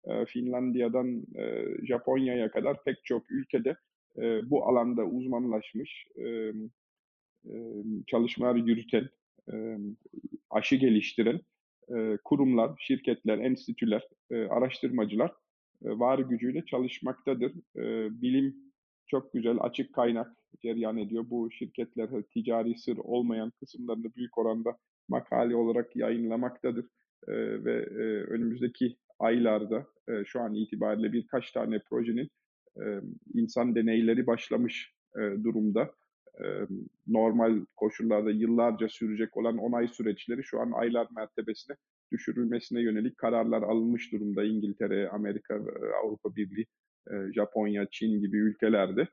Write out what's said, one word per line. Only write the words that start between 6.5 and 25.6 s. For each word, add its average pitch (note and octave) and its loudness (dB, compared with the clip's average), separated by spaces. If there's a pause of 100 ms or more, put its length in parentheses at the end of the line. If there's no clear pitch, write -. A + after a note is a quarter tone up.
e, G#2+ -12 (540)
çalışmalar A#2+ 2
yürüten, A#2 2 (440)
e, A2 -6 (720)
aşı G#2+ 2
geliştiren, A#2 4 (560)
e, A2 0
kurumlar, C3 4
şirketler, A#2 2
enstitüler, A#2 0 (240)
e, A2+ 0
araştırmacılar, B2 0 (540)
e, A2+ -2
var A#2+ 2
gücüyle B2+ -2
çalışmaktadır. B2+ -2 (220)
E, A2+ -2 (120)
bilim C#3 2 (520)
çok - -2
güzel, A#2 2
açık - -2
kaynak A#2+ 0 (240)
cereyan A2+ -2
ediyor. A2 -4
Bu A#2 -4
şirketler, A#2 -6
e, A2 -6
ticari A#2 -2
sır A#2 -4
olmayan A#2 -2
kısımlarını A#2 -8
büyük B2 -6
oranda A2+ 0 (320)
makale A#2+ 2
olarak A#2 0